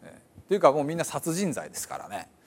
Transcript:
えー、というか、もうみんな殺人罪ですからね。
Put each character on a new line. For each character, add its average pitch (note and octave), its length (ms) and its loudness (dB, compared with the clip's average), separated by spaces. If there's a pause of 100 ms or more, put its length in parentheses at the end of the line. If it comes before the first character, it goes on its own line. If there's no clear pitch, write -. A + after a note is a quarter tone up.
え - 180 -20 (240)
ー、 - 40 -16
と F#3+ 40 2
い G#3 40 4
う - 20 -6
か、 D#3+ 120 10
も D3 100 2
う - 20 0
み D3+ 120 -2
ん - 20 -2
な D#3+ 60 0
殺 D#3 300 -4
人 F3+ 180 0
罪 E2+ 180 -6
で - 60 -16
す - 120 -8
か C2+ 100 -8
ら C#2+ 120 -14
ね。 G2 200 -8 (180)